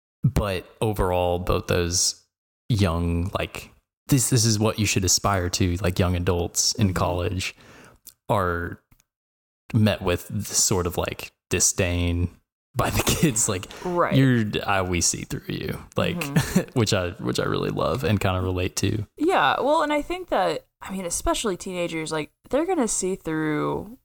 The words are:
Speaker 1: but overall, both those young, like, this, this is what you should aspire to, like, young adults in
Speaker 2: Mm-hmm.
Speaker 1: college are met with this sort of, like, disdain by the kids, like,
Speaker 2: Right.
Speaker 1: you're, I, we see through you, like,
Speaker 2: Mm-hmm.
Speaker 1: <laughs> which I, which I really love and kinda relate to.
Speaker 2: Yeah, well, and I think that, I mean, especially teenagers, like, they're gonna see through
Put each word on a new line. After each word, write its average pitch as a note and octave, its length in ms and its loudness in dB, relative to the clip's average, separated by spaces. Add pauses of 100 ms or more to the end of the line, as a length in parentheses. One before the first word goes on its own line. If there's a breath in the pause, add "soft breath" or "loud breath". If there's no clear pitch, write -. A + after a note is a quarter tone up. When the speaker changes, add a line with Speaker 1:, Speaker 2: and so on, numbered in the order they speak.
(220)
Speaker 1:
but G2+ 420 0 (160)
overall, F2+ 580 2
both F#2 280 0
those F2 560 0 (460)
young, E2+ 720 0
like, - 320 -8 (380)
this, C3+ 220 4
this A#2 140 4
is A2 140 4
what G#2+ 200 2
you G#2+ 80 2
should F#2+ 180 0
aspire F#2 460 2
to, F2+ 260 0
like, F#2 220 0
young F2+ 160 4
adults F2 600 0
in G#2+ 140 2
Speaker 2:
Mm-hmm. F2+ 60 0
Speaker 1:
college F2+ 600 -2 (760 loud breath)
are F2+ 500 -2 (920)
met G#2+ 300 4
with F2 260 0
this - 340 -2
sort F2+ 240 2
of, E2+ 100 -4
like, - 360 -6 (180)
disdain F2 800 0 (460)
by - 140 0
the - 140 0
kids, - 440 2
like, F#2+ 180 -4 (180)
Speaker 2:
Right. F3 320 0
Speaker 1:
you're, B2+ 280 6 (220)
I, G2 160 2
we F#2 180 0
see - 240 -2
through - 240 -8
you, - 300 -4 (180)
like, - 220 0
Speaker 2:
Mm-hmm. D3+ 520 0
Speaker 1:
<laughs> - 80 -20
which A2 140 2
I, F2+ 180 0
which - 280 -4
I - 60 -2
really F#2 260 -2
love D#2 340 -2
and G2 160 2
kinda F#2 200 0
relate F#2 360 -2
to. G#2 300 -2 (100)
Speaker 2:
Yeah, C#4+ 440 2
well, D4+ 220 2
and D4 100 -2
I D4 100 0
think F4+ 280 -8
that, F#3 360 0 (160)
I - 80 -14
mean, F#3+ 160 -6
especially G#3+ 500 -2
teenagers, E3 540 -6
like, D#3 220 -6 (180)
they're D4+ 160 2
gonna E4 220 0
see F#3+ 260 -2
through D#3 920 -4